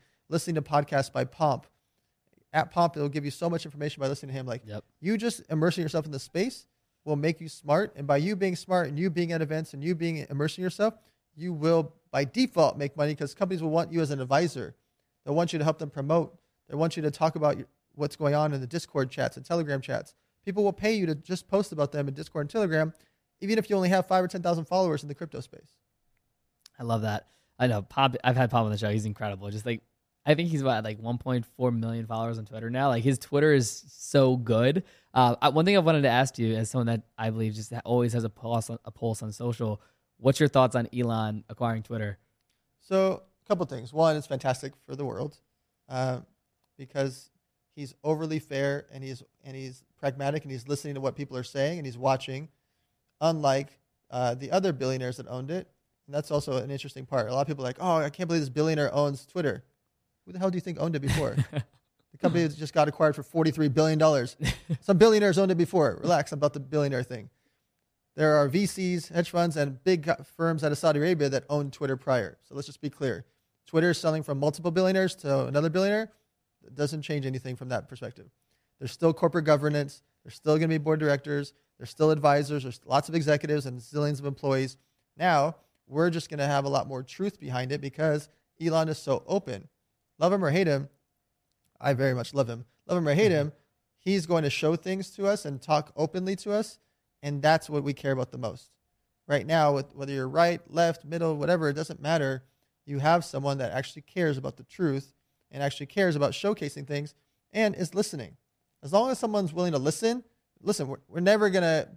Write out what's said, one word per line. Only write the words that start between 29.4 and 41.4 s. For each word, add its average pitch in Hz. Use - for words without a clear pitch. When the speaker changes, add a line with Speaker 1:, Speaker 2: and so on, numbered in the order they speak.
Speaker 2:
Just, 104
like, 117
I 151
think 170
he's, 147
what, 120
like, 107
one 117
point 123
four 123
million 113
followers 113
on 110
Twitter 113
now. 131
Like, 117
his 131
Twitter 147
is 131
so 131
good. 123
Uh, 123
I, 143
one 156
thing 202
I 196
wanted 156
to 135
ask 127
you, 113
as 110
someone 123
that 117
I 113
believe 110
just 110
ha-, 117
always 120
has 120
a 113
pulse 113
on, 117
a 110
pulse 113
on 107
social, 113
what's 131
your 147
thoughts 131
on 117
Elon 113